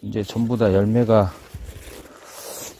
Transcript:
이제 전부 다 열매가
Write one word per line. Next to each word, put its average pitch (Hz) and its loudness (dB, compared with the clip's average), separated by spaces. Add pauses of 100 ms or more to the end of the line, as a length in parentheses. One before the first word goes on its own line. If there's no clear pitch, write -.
이제 101 -6
전부 117 -2
다 107 4
열매가 107 4 (1500)